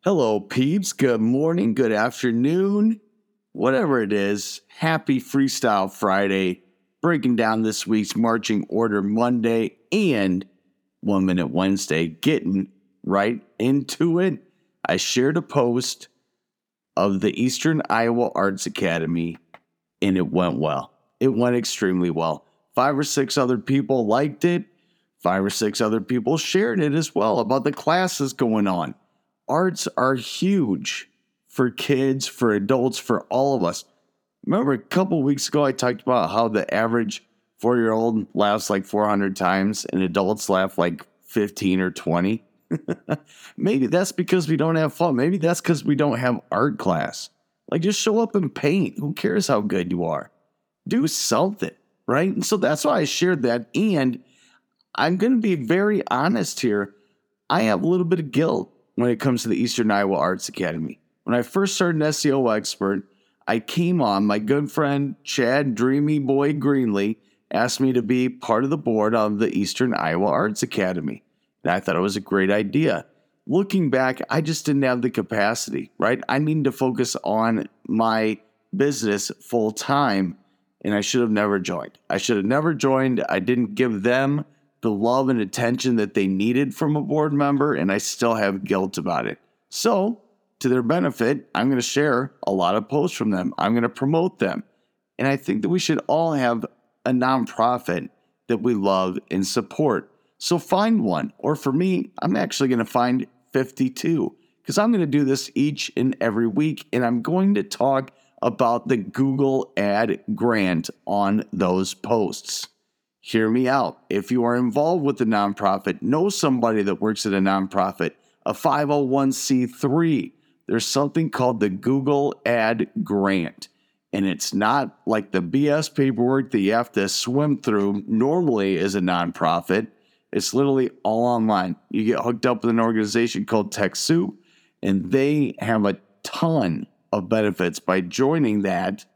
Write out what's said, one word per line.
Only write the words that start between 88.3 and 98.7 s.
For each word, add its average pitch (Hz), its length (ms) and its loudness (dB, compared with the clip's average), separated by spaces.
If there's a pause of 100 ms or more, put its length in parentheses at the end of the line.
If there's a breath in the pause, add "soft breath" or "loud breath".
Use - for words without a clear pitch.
have 98 300 0
guilt 98 340 0
about 80 280 -2
it. - 120 -6 (320)
So, 220 500 0 (380)
to 131 100 0
their 127 140 4
benefit, 131 720 0
I'm 120 160 2
gonna 127 100 2
share 135 540 0 (120)
a 98 60 0
lot 90 220 2
of 107 120 0
posts 151 300 -2
from 110 140 -2
them. 92 260 -2
I'm 101 160 0
gonna 117 160 0
promote 160 520 -2
them. - 220 -2 (560)
And 131 80 -2
I 139 120 0
think 113 240 -4
that 131 80 0
we 180 80 2
should 156 280 -2
all 160 280 0
have 120 320 0 (400)
a 127 60 2
nonprofit 123 1000 0 (380)
that 117 100 0
we 120 160 2